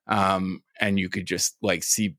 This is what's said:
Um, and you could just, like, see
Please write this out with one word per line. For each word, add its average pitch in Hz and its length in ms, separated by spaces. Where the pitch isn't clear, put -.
Um, 95 540
and 98 200
you 90 100
could 92 160
just, - 380
like, 87 200
see 104 360